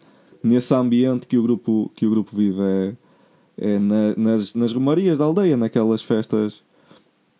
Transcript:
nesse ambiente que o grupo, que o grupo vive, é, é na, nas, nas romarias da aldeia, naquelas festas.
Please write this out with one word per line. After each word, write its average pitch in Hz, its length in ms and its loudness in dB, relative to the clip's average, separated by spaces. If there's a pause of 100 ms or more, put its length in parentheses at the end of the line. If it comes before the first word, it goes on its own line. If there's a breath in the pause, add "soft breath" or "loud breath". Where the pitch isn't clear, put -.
(440 soft breath)
nesse 120 300 2
ambiente 123 540 0
que 127 100 0
o 113 60 2
grupo, 110 520 0
que - 100 -2
o 110 40 2
grupo 107 260 -2
vive, 101 260 0
é, 98 340 -2 (640 soft breath)
é 101 220 -2
na, 107 380 0
nas, 110 380 -2
nas 117 180 -2
romarias 151 460 0
da 151 60 0
aldeia, 170 300 2
naquelas 113 460 0
festas. 107 600 -4 (760 soft breath)